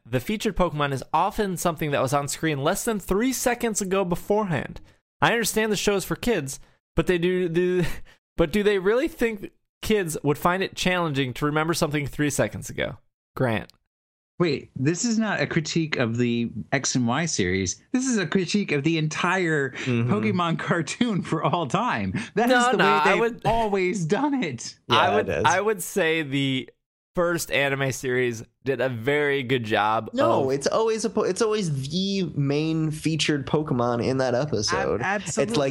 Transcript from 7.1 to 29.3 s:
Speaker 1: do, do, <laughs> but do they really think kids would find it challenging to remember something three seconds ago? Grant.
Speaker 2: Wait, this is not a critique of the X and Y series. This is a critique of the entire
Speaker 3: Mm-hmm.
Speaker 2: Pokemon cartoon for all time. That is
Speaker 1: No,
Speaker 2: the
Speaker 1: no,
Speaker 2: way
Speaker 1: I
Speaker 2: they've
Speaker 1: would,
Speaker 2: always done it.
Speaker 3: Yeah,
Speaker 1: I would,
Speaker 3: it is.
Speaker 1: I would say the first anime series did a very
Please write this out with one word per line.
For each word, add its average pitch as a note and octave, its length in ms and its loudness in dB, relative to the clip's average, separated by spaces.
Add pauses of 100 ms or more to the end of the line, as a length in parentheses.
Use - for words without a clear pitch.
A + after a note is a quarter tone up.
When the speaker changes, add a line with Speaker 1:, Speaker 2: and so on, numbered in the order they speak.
Speaker 1:
do, F3+ 300 2
do, F3+ 360 2 (260)
<laughs> - 260 -18
but E3 160 2
do G#3 100 2
they G3+ 160 4
really A3+ 300 2
think A3+ 420 -2 (300)
kids G3 420 0
would C#3+ 160 2
find F3+ 240 2
it - 140 -4
challenging D#3 580 0
to D3 120 -2
remember D#3 280 2
something D3 320 0
three D3 240 0
seconds - 380 -2
ago? - 300 -4 (380)
Grant. A2+ 360 0 (680)
Speaker 2:
Wait, D#3 360 0
this D#3 300 0
is A3+ 140 0
not G#3+ 220 0
a C3+ 60 0
critique D#3+ 520 -2
of A#2 180 0
the A#2 340 0 (220)
X C3+ 240 -2
and B2 100 2
Y C#3+ 200 0
series. F#2+ 540 -2 (120)
This B3+ 140 0
is A#3+ 120 0
a F#3 80 0
critique F#3 460 0
of C#3+ 100 0
the D#3+ 160 2
entire D#3 720 0
Speaker 3:
Mm-hmm. A#2+ 420 -2
Speaker 2:
Pokemon F#3 460 0
cartoon F3+ 640 -2
for D#3 220 -2
all D#3+ 240 0
time. C#3 440 0 (220)
That A3 120 2
is B3+ 100 4
Speaker 1:
No, B3 160 4
Speaker 2:
the G#3 60 2
Speaker 1:
no, E3 60 4
Speaker 2:
way D3+ 60 6
Speaker 1:
I D#3 220 4
Speaker 2:
they've G3 80 2
Speaker 1:
would, A#3 240 -2
Speaker 2:
always G3+ 600 0
done C4+ 380 0
it. C#3 320 -8 (140)
Speaker 3:
Yeah, - 100 2
Speaker 1:
I F#3 160 4
would, - 140 0
Speaker 3:
it C#2+ 100 0
is. - 60 0
Speaker 1:
I F3 160 4
would - 200 0
say D#3+ 420 0
the C3+ 460 -2 (460)
first E3+ 380 0
anime C3+ 400 0
series B2+ 500 -2 (220)
did C3+ 160 0
a C3 80 2
very C#3 560 0